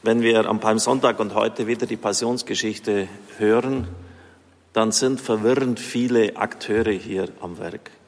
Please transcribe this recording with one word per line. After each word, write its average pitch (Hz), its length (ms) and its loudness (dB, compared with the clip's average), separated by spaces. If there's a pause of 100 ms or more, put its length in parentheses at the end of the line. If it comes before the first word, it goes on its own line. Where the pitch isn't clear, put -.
Wenn 117 200 2
wir 113 260 4
am 107 100 2
Palmsonntag 113 600 2
und 101 140 -4
heute 110 340 0
wieder 117 180 -2
die 113 100 -6
Passionsgeschichte 107 1080 -2 (300)
hören, 117 500 2 (880)
dann 110 180 2
sind 131 280 0
verwirrend 120 600 0
viele 120 560 0
Akteure 110 540 -2
hier 92 400 -4 (100)
am 87 180 -12
Werk. - 320 -12 (180)